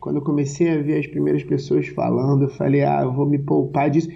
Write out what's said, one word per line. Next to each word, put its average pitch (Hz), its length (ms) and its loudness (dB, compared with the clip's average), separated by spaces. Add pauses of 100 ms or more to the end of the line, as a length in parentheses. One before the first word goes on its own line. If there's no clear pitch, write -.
Quando 147 160 -4
eu 147 60 -2
comecei 147 480 0
a 156 120 0
ver 151 160 0
as 147 80 -4
primeiras 147 380 0
pessoas 73 440 -2
falando, 139 560 0
eu 135 40 2
falei, 139 340 0
"Ah, 139 200 2
eu 131 100 -2
vou 139 160 0
me 143 100 2
poupar 143 520 0
disso." 160 260 2